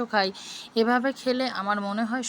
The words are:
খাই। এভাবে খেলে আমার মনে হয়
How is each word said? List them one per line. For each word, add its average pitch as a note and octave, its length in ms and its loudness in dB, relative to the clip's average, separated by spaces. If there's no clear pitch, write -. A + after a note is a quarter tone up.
খাই। G3 180 4
এভাবে A#3+ 340 4
খেলে B3+ 240 0
আমার G3+ 220 0
মনে G3+ 280 -2
হয় B3 200 -2